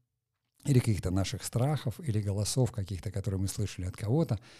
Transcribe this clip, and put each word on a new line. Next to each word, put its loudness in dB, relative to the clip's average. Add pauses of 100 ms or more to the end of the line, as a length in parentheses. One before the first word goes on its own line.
(640)
или 6
каких-то 2
наших 0
страхов, 0
или 0
голосов 2
каких-то, -6
которые -2
мы 2
слышали -4
от -4
кого-то. 0 (220)